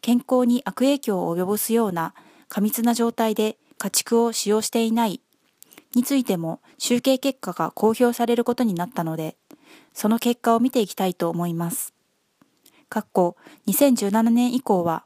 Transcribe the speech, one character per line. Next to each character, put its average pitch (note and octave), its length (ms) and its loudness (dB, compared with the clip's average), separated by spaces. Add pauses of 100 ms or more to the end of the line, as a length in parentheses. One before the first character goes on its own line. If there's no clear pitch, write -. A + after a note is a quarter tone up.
健 A#3+ 260 2
康 B3+ 180 2
に A#3+ 200 2
悪 - 160 -6
影 C#4 180 2
響 F3+ 280 -2
を E3+ 80 -2
及 F3+ 100 -2
ぼ G#3 120 -2
す A3 160 -2
よ A3+ 140 2
う F#3+ 40 -2
な E3 220 -6 (340)
過 - 140 -4
密 G#3+ 220 -2
な A#3 100 4
状 A#3 180 0
態 A3 220 0
で G#3+ 240 -2 (220)
家 G3 100 -4
畜 - 340 2
を A#3 80 0
使 G3+ 200 -4
用 G#3+ 100 2
し - 80 -6
て A3+ 140 0
い A3+ 80 0
な A3+ 160 2
い - 140 -6 (760)
に A#3+ 80 4
つ C#4 120 0
い C4 80 2
て F#3+ 140 -2
も、 E3 220 -6 (180)
集 A#3+ 240 0
計 C4 160 2
結 C4+ 220 -4
果 F3 140 -8
が - 180 -2
公 - 160 0
表 A#3+ 260 4
さ A#3 140 -2
れ A#3+ 80 2
る A#3 80 0
こ A#3+ 100 0
と B3+ 100 -2
に G#3 120 0
な F3 100 -4
っ A#3 60 -14
た F3 120 -4
の D#3+ 120 -4
で、 D#3 200 -8 (600)
そ - 140 0
の A#3 100 2
結 A#3+ 220 -2
果 A#3 140 4
を A#3 40 2
見 B3 100 2
て B3 120 0
い G3 60 0
き - 60 -12
た F#3+ 140 -2
い F3+ 80 -4
と E3+ 140 -2
思 E3+ 180 -2
い E3+ 80 -4
ま E3+ 160 -4
す。 - 220 -10 (960)
か - 120 -4
っ - 120 -12
こ、 F3 240 2 (300)
二 - 80 -2
千 C#4 220 4
十 G3+ 160 -2
七 A3+ 180 2
年 A#3+ 240 2
以 B3+ 80 -2
降 F#3 220 0
は E3 220 -2